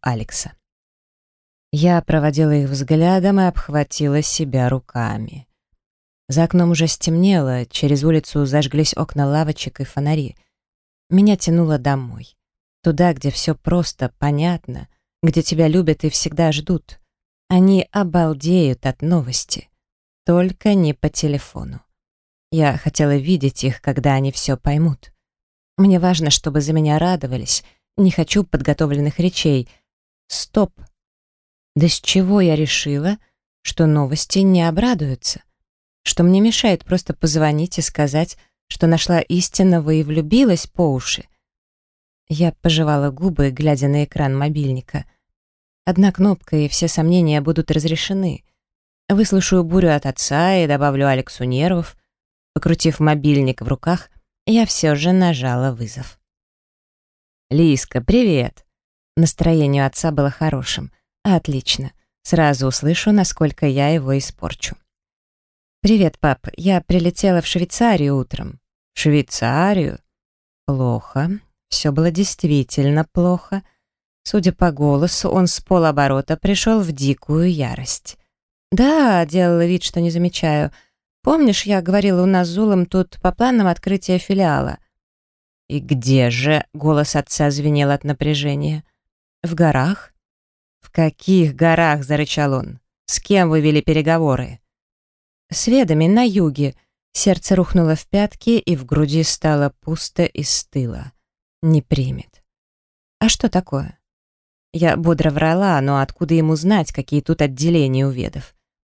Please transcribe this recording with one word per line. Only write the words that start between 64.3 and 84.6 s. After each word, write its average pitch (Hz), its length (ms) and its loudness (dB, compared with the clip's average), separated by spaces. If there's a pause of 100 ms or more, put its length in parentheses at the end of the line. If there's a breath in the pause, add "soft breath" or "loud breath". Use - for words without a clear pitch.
"Привет, 196 380 2
пап. - 380 -2
Я 180 240 0
прилетела 175 600 0
в - 60 -6
Швейцарию 175 720 0
утром". - 420 -8 (360)
"В - 40 -12
Швейцарию?" 147 1000 0 (680)
"Плохо. 131 640 -2 (380)
Все - 240 -2
было 160 180 2
действительно 151 1000 0
плохо". 180 500 -2 (640)
Судя 185 280 0
по 170 200 0
голосу, 147 580 0
он 185 160 2
с - 140 -2
полоборота 147 760 0
пришел 214 440 0
в 175 120 -4
дикую 147 600 0
ярость. 131 640 -8 (540)
"Да", 240 520 4
делала 170 420 2
вид, 180 180 -2
что - 160 -4
не 170 100 0
замечаю. 160 640 -2 (500 soft breath)
"Помнишь, 277 400 2
я 202 200 0
говорила, 185 420 2
у - 20 2
нас 180 220 2
с - 20 -6
Зулом 190 340 0
тут - 380 -4
по 185 80 0
планам 233 380 2
открытие 185 500 -2
филиала?" 151 600 -2 (920)